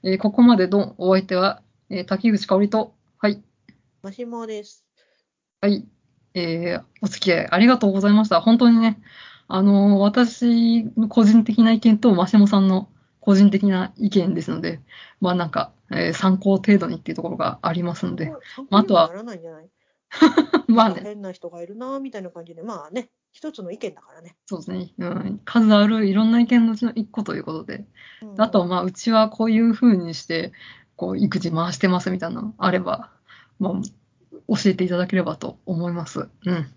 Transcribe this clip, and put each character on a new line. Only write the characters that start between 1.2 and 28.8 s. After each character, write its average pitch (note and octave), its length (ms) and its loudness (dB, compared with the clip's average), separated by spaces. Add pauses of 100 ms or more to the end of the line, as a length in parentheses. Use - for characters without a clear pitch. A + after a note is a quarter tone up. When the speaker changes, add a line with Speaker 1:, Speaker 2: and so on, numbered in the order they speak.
Speaker 1:
手 F#3 80 -6
は、 F#3 260 -2 (300)
え F3+ 120 -8
ー、 - 20 -10
滝 G3 260 0
口 G3+ 160 -2
香 G3 100 0
織 G3+ 140 2
と、 A3 240 -4 (240)
は G#3 100 0
い。 G#3 140 -4 (600)
Speaker 2:
マ G3 100 -16
シ B3 120 -14
モ A#3 220 -12
で G#3+ 160 -12
す。 - 220 -20 (760)
Speaker 1:
は G#2 80 0
い。 - 200 -2 (460)
え E3+ 460 -6
ー、 - 40 -20 (180)
お G3+ 60 -4
付 - 160 -8
き F#3 80 2
合 E3 100 2
い - 80 -8
あ F3 80 0
り A3+ 80 6
が B3+ 120 6
と G#3 100 2
う F#3+ 40 2
ご G3 80 -2
ざ G3+ 80 2
い G#3 40 6
ま G#3+ 120 6
し G#3+ 40 -4
た。 A3 120 2
本 A3+ 180 4
当 A#3+ 120 6
に A#3 80 6
ね、 A3+ 240 0 (460)
あ F#3+ 120 -2
の G3+ 360 6
ー、 - 20 2
私 A#3 880 2 (120)
の A3 120 0
個 A3+ 160 4
人 A3 180 8
的 A3 220 2
な A3+ 80 4
意 A3 80 2
見 G#3+ 180 4
と、 A3 160 4
マ F3+ 140 2
シ - 80 2
モ G3+ 100 8
さ G3+ 140 2
ん F#3+ 80 2
の F#3+ 200 -2 (300)
個 G3+ 160 2
人 G3+ 160 8
的 G3+ 160 -2
な F#3 300 -2
意 G3+ 140 -2
見 F#3 240 0
で E3 80 -4
す E3 100 -8
の E3 80 -6
で、 E3 200 -8 (400)
ま F3+ 120 0
あ - 20 0
な F3 120 -2
ん D#3 40 -10
か、 - 220 -6 (180)
え E3+ 200 -4
ー、 - 20 -6
参 F#3 260 0
考 G3 200 0
程 G3+ 200 2
度 E3+ 80 -2
に E3 120 -8
っ - 20 -14
て - 100 -12
い E3 40 -8
う - 20 -8
と E3 60 -10
こ E3 80 -8
ろ - 60 -10
が - 260 -4
あ E3+ 100 -4
り F3 100 -4
ま E3+ 140 -6
す F3+ 100 -8
ん F3 80 -6
で。 D#3 120 -8 (280)
Speaker 2:
参 C4+ 120 -18
考 G#3 160 2
に G3 100 -2
も - 20 4
な E3 180 2
ら G#3 120 -14
な A#3 100 -16
い F3 40 -16
ん E3 40 -20
じ E3 60 -18
ゃ - 20 -18
な D#3 120 -20
い？ F3+ 60 -20 (1000)
Speaker 1:
ま A3+ 160 4
あ、 - 20 2
あ F#3+ 60 -2
と - 20 -6
は、 - 0 -
<laughs> - 0 -
ま - 0 -
あ - 0 -
ね。 - 0 -
Speaker 2:
な - 60 -10
ん - 20 -16
か G3+ 60 -14
変 G#3 140 -14
な F#3 100 -12
人 F3 180 -16
が E3+ 100 -20
い F3 60 -14
る G3+ 80 -20
な、 B3+ 240 -12
み C4+ 140 -12
た G#3 80 -12
い - 20 -14
な F3+ 80 -14
感 E3+ 140 -20
じ E3+ 100 -20
で。 E3 80 -20
ま F#3+ 240 -14
あ D#3 40 -20
ね、 A#3+ 200 -12 (220)
一 D#4 200 -14
つ G#3+ 100 -18
の F3 80 -12
意 G#3+ 80 -14
見 G#3 160 -12
だ - 60 -20
か - 120 -20
ら D#3 100 -20
ね。 E3+ 140 -20 (100)
Speaker 1:
そ F#3+ 100 -10
う - 40 -12
で E3 40 -18
す F3+ 60 -14
ね。 F#3 280 -10
う F3 80 -8
ん。 G3 380 -8
数 A3 300 2
あ G#3 120 4
る A3 200 0
い G3 80 -2
ろ A3 100 2
ん A3+ 60 2
な A#3+ 100 4
意 A#3 60 4
見 A#3 200 2
の A3+ 60 0
う G#3+ 40 -6
ち A#3+ 80 -6
の A3+ 100 -4
一 G#3+ 160 -8
個 G#3+ 120 -8
と - 120 -8
い - 60 -8
う - 40 -14
こ D#3 80 -10
と D#3+ 120 -12
で。 - 200 -14 (380)
Speaker 2:
う G#3+ 40 -20
ん G#3 60 -20
う - 20 -20
ん。 G3+ 60 -6
Speaker 1:
あ A3 80 4
と G#3+ 120 2
は F3 60 -2
ま F3+ 120 -2
あ、 F3 40 -2